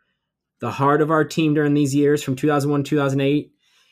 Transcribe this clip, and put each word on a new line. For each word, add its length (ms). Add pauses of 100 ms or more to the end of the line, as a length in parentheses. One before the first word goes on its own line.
(600)
the 120
heart 280
of 100
our 140
team 300
during 200
these 200
years 280
from 140
two 120
thousand 220
one, 140
two 120
thousand 240
eight, 320 (400)